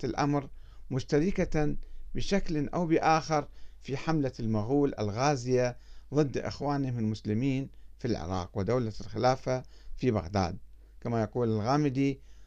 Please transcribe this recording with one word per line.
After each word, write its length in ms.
الأمر 440
مشتركة 840
بشكل 540
أو 180
بآخر 640
في 140
حملة 440
المغول 580
الغازية 800
ضد 240
إخوانهم 600
المسلمين 720
في 60
العراق 540
ودولة 420
الخلافة 640
في 140
بغداد، 480
كما 220
يقول 260
الغامدي 720